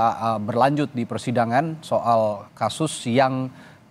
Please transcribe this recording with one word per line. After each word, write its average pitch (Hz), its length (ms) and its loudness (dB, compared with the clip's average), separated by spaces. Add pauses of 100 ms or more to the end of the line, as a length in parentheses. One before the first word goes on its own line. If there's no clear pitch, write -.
(200)
uh, 113 160 -2
berlanjut 123 560 0
di 117 160 -4
persidangan 120 720 -2
soal 110 720 0
kasus - 560 -4
yang 131 400 2 (440)